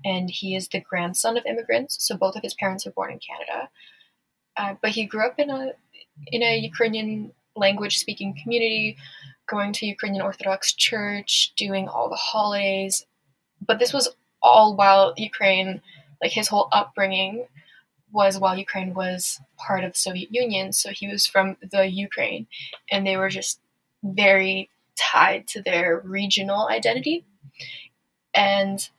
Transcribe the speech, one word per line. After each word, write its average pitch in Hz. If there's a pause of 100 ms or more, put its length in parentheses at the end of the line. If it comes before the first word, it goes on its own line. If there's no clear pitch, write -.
and 185
he 190
is 190
the 190
grandson 180
of 240
immigrants, 226
so -
both 190
of 202
his 196
parents 190
were 196
born -
in -
Canada. - (840)
Uh, 202
but 214
he 220
grew 214
up 254
in 294
a, 269 (560)
in 240
a 233
Ukrainian 220 (220)
language 202
speaking 196
community, 220 (540)
going 202
to 214
Ukrainian 202
Orthodox 196
Church, 208
doing 196
all -
the -
holidays. 196 (600)
But -
this 240
was 254 (340)
all 220
while 196
Ukraine, 190 (400)
like, 170
his 214
whole 202
upbringing 196 (640)
was 196
while 190
Ukraine 190
was 185 (160)
part 190
of 180
the -
Soviet 185
Union. 208
So -
he 202
was 202
from 190 (140)
the 196
Ukraine, 196 (460)
and 196
they 190
were 190
just 190 (440)
very 190 (260)
tied -
to 202
their 170
regional 196
identity. 233 (1120)
And 101 (100)